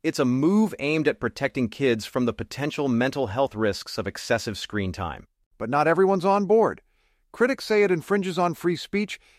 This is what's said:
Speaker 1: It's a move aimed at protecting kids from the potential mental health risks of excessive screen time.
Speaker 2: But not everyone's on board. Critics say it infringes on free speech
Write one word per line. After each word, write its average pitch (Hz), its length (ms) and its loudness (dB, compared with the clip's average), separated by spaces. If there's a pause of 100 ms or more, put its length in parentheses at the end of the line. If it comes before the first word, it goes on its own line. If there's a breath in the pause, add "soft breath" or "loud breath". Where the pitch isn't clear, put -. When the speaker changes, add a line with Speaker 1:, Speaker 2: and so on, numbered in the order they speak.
Speaker 1:
It's 156 180 -2
a 135 40 4
move 165 540 2
aimed 147 300 0
at - 120 -4
protecting 123 480 -2
kids 117 380 0
from 123 180 -2
the 113 80 0
potential 147 560 -4
mental 127 380 0
health 120 280 -2
risks 104 440 -2
of - 80 -4
excessive 107 500 -2
screen 98 360 -4
time. 85 340 -8 (320)
Speaker 2:
But 110 100 -6
not 147 200 2
everyone's 185 360 4
on 196 220 2
board. 208 340 2 (520)
Critics 254 320 0
say 214 180 4
it 196 80 4
infringes 185 480 0
on 175 160 0
free 170 220 0
speech - 440 -4 (180 soft breath)